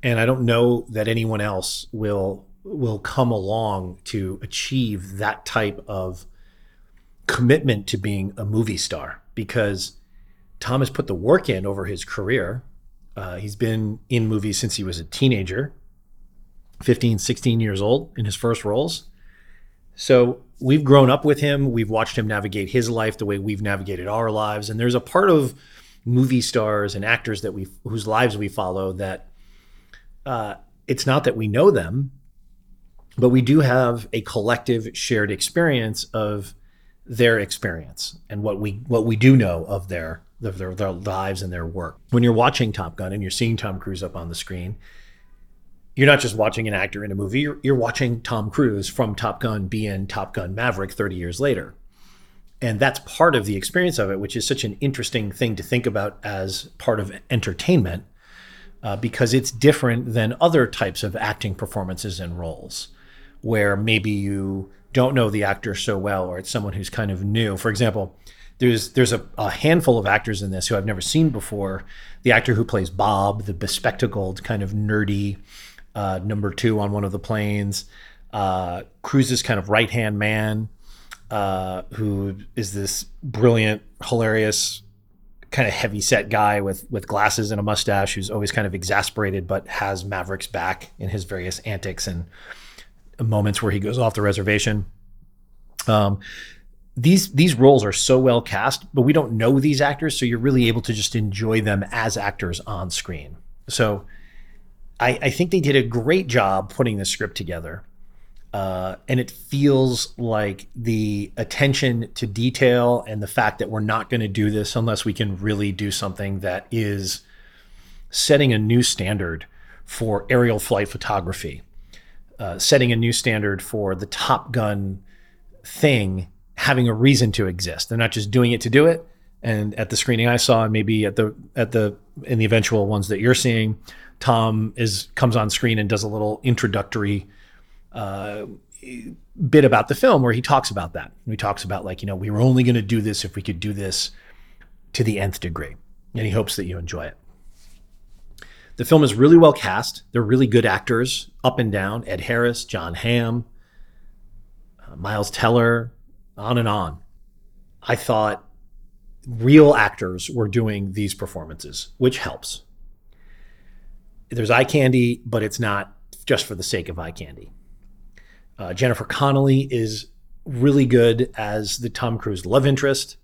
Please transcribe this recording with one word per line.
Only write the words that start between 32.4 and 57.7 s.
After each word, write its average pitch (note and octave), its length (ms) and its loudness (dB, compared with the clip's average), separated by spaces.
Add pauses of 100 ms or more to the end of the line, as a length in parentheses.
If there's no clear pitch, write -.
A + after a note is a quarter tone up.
but B2 100 6
we B2+ 140 6
do C#3 180 4
have B2 540 2
a A2+ 80 -2
collective A#2 720 -2
shared G#2+ 360 0
experience A#2 760 -2 (100)
of G#2 400 -4 (500)
their A#2 340 4
experience E2 800 -8 (120)
and G#2 120 -6
what G#2 160 -2
we, G#2 280 -6
what A#2 180 2
we A2+ 120 2
do C3 200 8
know F2 300 2
of F#2+ 220 -6
their, E2 340 -8 (200)
of G2 140 -8
their, F#2 180 -8
their G2 180 -4
lives F#2+ 500 -4
and F#2 100 -8
their E2+ 140 -6
work. E2 320 -10 (120)
When A#2+ 120 4
you're A#2+ 100 6
watching A#2 400 2
Top E2+ 240 -8
Gun F#2+ 160 -8
and G#2 80 -6
you're F#2+ 100 -4
seeing A2+ 280 0
Tom F#2+ 200 -6
Cruise F#2+ 240 -8
up F2+ 140 -10
on E2+ 140 -10
the E2+ 40 -10
screen, F2+ 420 -10 (1200)
you're C3 100 6
not C#3+ 140 8
just A2 160 -2
watching A2 300 0
an G#2+ 60 -4
actor G2+ 320 -4
in G#2 80 -6
a G2 40 -4
movie, G2+ 240 -2
you're, D3 220 -4
you're C3+ 120 2
watching A#2+ 480 -2
Tom A2 260 -4
Cruise G#2+ 400 0
from G#2+ 260 -2
Top G#2+ 260 -4
Gun G#2+ 260 -2
be G#2+ 200 -4
in G2 200 -4
Top G2 260 -8
Gun F#2 220 -6
Maverick G2+ 380 -4
thirty F#2+ 240 -4
years F2 240 -6
later. B2+ 340 -2 (880)
And A2 160 -2
that's C3+ 220 0
part E3 340 2
of A2 100 2
the G2+ 120 -2
experience F3+ 420 -2
of G2+ 120 0
it, F#2+ 100 -4
which G2+ 160 -8
is A2 100 -4
such - 180 -2
an G2+ 160 -6
interesting A#2+ 520 -4
thing A2+ 240 -2
to - 60 -10
think B2 240 -2
about G#2 360 -4
as F#2+ 420 -6 (140)
part G#2+ 220 0
of G2 120 -6 (160)
entertainment, G#2 760 0 (800)